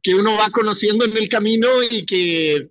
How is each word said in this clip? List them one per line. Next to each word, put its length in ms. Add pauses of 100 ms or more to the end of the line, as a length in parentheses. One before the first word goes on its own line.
Que 120
uno 220
va 140
conociendo 540
en 120
el 120
camino 380 (160)
y 220
que, 640